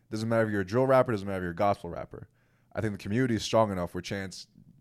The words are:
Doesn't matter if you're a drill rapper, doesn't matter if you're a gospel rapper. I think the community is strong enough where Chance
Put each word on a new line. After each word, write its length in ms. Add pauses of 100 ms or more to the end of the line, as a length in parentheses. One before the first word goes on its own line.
(120)
Doesn't 160
matter 180
if 60
you're 100
a 40
drill 200
rapper, 280
doesn't 120
matter 120
if 60
you're 80
a 40
gospel 340
rapper. 380 (480)
I 60
think 100
the 60
community 380
is 80
strong 280
enough 220
where 80
Chance 460 (340)